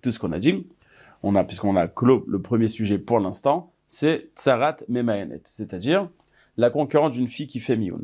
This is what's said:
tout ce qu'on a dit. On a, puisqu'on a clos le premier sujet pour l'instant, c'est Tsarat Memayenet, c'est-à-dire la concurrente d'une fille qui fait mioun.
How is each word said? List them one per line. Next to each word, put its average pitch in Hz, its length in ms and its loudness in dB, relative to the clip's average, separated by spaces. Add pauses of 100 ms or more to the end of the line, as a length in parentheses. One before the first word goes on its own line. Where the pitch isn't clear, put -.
tout 127 100 0
ce - 80 -2
qu'on 87 120 -4
a 78 80 -4
dit. 180 280 0 (580)
On 101 100 2
a, 92 100 4
puisqu'on 98 320 -2
a 85 100 2
clos 127 400 4
le 95 140 -2
premier 113 260 0
sujet 104 300 0
pour 110 220 0
l'instant, 139 520 -2 (160)
c'est - 480 -2
Tsarat 139 420 2 (120)
Memayenet, 101 560 -2
c'est-à-dire 131 640 -4 (480)
la 120 120 4
concurrente 147 440 2
d'une 123 160 -2
fille 143 180 -10
qui 117 140 -10
fait 120 160 0
mioun. 85 260 -4